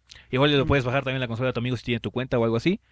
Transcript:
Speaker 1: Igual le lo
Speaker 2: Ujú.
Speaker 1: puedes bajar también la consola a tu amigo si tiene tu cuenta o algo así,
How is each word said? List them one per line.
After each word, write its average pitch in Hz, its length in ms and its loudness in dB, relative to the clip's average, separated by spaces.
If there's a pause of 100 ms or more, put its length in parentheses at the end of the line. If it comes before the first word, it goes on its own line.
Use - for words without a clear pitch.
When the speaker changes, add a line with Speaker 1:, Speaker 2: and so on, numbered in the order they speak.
(320)
Speaker 1:
Igual 139 180 4
le 147 60 2
lo 135 80 2
Speaker 2:
Ujú. - 40 0
Speaker 1:
puedes 139 160 2
bajar 127 200 -2
también 131 160 -2
la 127 80 -2
consola 123 220 -2
a - 20 -2
tu 120 80 -4
amigo 123 160 -2
si - 80 -12
tiene 117 160 -2
tu 110 100 -6
cuenta 127 260 -4
o 117 60 4
algo 113 140 2
así, 175 240 0 (120)